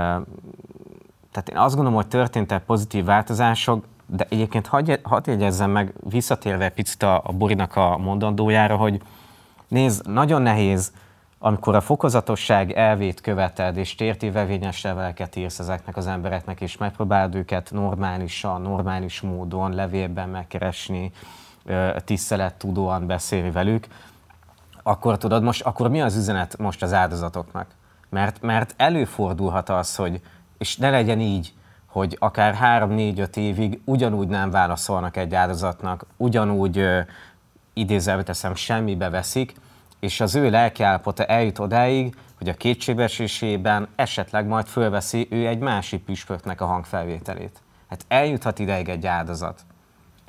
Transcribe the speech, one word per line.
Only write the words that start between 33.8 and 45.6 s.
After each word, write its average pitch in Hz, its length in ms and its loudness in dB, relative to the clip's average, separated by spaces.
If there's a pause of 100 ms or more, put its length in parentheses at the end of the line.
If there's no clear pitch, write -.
ugyanúgy 110 440 0
nem 98 220 -2
válaszolnak 90 640 0
egy 92 180 -2
áldozatnak, 90 720 0 (100)
ugyanúgy, 104 600 2
ö, 92 220 4 (720)
idézőjelbe 95 520 0
teszem, 92 300 -6
semmibe 98 560 -2
veszik, 92 440 -4 (460)
és 101 200 -4
az 104 140 2
ő 139 160 4
lelkiállapota 104 720 2
eljut 113 340 2
odáig, 123 580 2 (220)
hogy 90 100 -6
a 92 60 -2
kétségbeesésében 110 1400 0
esetleg 107 500 -2
majd 110 200 0
fölveszi 110 640 0
ő 117 160 0
egy 117 120 -2
másik 104 460 -4